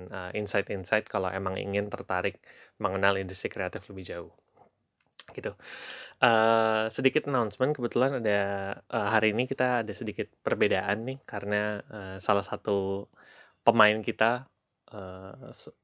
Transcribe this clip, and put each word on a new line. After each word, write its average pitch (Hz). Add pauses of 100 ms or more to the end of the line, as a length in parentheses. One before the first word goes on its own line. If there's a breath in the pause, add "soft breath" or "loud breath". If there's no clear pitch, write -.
eh, 90
insight-insight 104
kalau 95
emang 95
ingin 101
tertarik 98 (360 soft breath)
mengenal 98
industri 95
kreatif 92
lebih 95
jauh. 85 (960)
Gitu. - (680 loud breath)
Eh, 113
sedikit 135
announcement, 127
kebetulan 127
ada, 104 (420)
eh, 104
hari 107
ini 120
kita 127
ada 104
sedikit -
perbedaan 104
nih, 135
karena, 104
eh, 95
salah 101
satu 98 (560 soft breath)
pemain 110
kita, 117 (380)
eh, 95 (180)
se-, - (100)